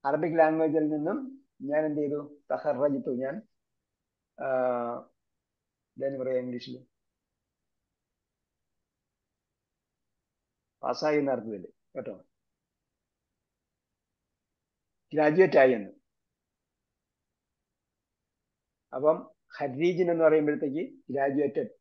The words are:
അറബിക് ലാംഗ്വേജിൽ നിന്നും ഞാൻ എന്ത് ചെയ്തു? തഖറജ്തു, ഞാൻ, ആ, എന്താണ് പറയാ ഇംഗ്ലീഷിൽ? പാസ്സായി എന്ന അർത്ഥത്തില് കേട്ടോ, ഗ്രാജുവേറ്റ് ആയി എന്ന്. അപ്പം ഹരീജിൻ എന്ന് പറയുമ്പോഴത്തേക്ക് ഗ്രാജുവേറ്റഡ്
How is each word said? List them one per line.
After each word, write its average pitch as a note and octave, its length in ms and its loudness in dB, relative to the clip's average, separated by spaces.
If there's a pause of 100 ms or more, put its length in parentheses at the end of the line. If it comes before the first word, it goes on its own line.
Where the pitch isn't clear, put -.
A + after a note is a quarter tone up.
അറബിക് D3+ 340 0
ലാംഗ്വേജിൽ D#3+ 500 4
നിന്നും D#3 300 -2 (440)
ഞാൻ D3 220 0
എന്ത് D3+ 160 -2
ചെയ്തു? D3 520 -6
തഖറജ്തു, C#3+ 580 -2
ഞാൻ, C3 240 -4 (1040)
ആ, C3+ 100 -8 (1500)
എന്താണ് C3+ 220 -6
പറയാ B2+ 220 -2
ഇംഗ്ലീഷിൽ? B2+ 460 -10 (4000)
പാസ്സായി D3+ 360 0
എന്ന C#3 120 0
അർത്ഥത്തില് G#2+ 360 -6 (300)
കേട്ടോ, A2 280 -12 (3000)
ഗ്രാജുവേറ്റ് D#3 460 6
ആയി C3 140 8
എന്ന്. G2+ 200 -4 (3000)
അപ്പം D3+ 400 0 (240)
ഹരീജിൻ E3 540 0
എന്ന് E3 140 2
പറയുമ്പോഴത്തേക്ക് D3+ 720 2 (160)
ഗ്രാജുവേറ്റഡ് C#3 600 -2 (100)